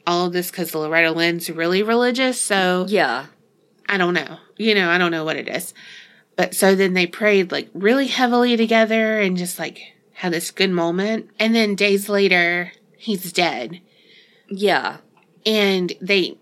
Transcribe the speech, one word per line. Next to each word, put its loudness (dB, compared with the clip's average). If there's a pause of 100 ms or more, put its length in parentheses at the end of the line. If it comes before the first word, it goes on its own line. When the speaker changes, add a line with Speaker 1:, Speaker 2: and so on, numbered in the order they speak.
Speaker 1:
all 0
of -4
this -4
'cause -6
Loretta 0
Lynn's -2
really 0
religious, 0
so 0
Speaker 2:
Yeah. 0 (640)
Speaker 1:
I -2
don't 2
know. -4 (200)
You 2
know, 2
I 2
don't 2
know -4
what -4
it -10
is. -8 (640)
But -2
so 4
then 2
they 2
prayed, 2
like, -6
really 2
heavily 2
together 2
and 0
just, -6
like, -10 (320)
had -4
this -6
good 0
moment. -2 (100)
And 2
then 2
days 0
later, 0 (260)
he's -6
dead. -2 (720)
Speaker 2:
Yeah. -2 (480)
Speaker 1:
And 0
they, -2